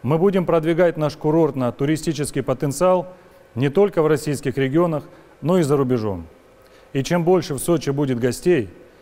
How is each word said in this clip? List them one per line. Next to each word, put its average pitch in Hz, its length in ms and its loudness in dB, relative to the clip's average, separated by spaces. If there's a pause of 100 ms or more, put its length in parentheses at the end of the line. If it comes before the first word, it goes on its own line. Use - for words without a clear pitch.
Мы 143 160 0
будем 185 280 2
продвигать 165 520 2
наш 147 180 -2
курортно-туристический 143 1300 -2
потенциал 175 720 0 (420)
не 135 140 0
только 190 320 2
в 156 60 2
российских 143 500 -2
регионах, 147 460 0 (380)
но 175 160 2
и 170 60 4
за 139 120 2
рубежом. 107 520 -2 (680)
И 135 100 -2
чем 170 200 -2
больше 165 320 2
в 120 40 -8
Сочи 160 300 0
будет 139 300 -2
гостей, 123 500 0 (320)